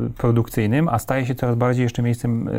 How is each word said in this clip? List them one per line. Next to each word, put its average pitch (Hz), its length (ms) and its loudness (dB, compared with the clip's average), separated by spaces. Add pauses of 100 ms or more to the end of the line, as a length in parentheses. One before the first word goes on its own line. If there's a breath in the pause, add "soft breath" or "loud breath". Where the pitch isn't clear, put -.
(180)
produkcyjnym, 117 720 2
a 117 100 0
staje 131 260 -2
się 123 100 -2
coraz 120 200 0
bardziej 123 280 2
jeszcze 120 180 -2
miejscem, 117 460 -2
e, 110 120 -4